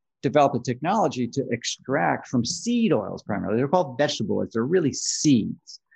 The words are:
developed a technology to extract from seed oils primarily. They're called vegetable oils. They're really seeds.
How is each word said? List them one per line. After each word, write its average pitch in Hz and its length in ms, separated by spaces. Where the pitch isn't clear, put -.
developed 143 340
a 113 40
technology 131 680
to 127 220
extract 135 800
from 117 160
seed 226 480
oils 95 300
primarily. 98 340
They're 139 120
called 151 280
vegetable 120 400
oils. 98 160
They're 113 140
really 165 260
seeds. - 880